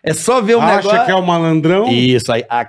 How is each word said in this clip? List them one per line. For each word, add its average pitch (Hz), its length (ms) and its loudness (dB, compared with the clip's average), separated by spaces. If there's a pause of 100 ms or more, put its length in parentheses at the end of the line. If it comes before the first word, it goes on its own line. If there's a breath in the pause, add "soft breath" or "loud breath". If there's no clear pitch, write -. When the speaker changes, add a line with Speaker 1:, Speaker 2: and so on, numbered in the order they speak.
Speaker 1:
É 160 100 -2
só 247 280 -2
ver 226 160 2
um 233 40 2
Speaker 2:
Acha 165 160 2
Speaker 1:
negócio. 208 280 0
Speaker 2:
que - 60 -2
é 190 40 0
o 185 100 -2
malandrão? 170 640 0
Speaker 1:
Isso, 123 440 0
aí, 117 180 -2
a, 117 200 -4